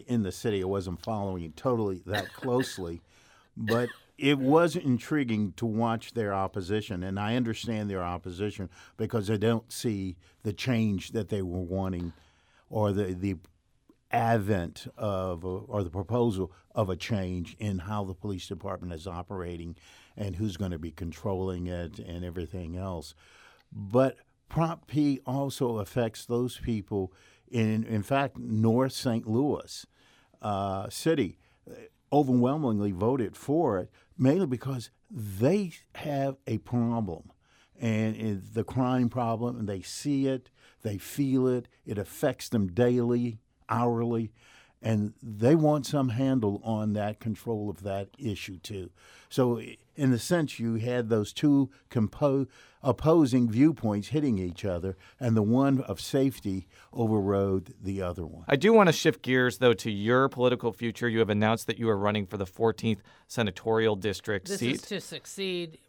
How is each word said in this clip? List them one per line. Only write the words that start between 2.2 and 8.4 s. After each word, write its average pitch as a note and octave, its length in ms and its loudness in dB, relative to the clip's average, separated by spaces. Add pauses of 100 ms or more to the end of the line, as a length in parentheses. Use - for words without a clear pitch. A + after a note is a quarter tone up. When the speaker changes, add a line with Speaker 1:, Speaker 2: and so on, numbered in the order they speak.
Speaker 2:
<laughs> - 0 -
Speaker 1:
closely. B2 680 -4 (540)
But A#2 340 0 (280)
it C#3 220 2
was D#3 360 4
intriguing A#2+ 760 0
to - 120 -4
watch A2+ 480 -2
their G#2 200 -2
opposition, F#2+ 680 -4
and G2 160 -4
I G#2+ 160 0
understand A2 540 -2
their F#2 140 -2
opposition F2+ 680 -6 (260)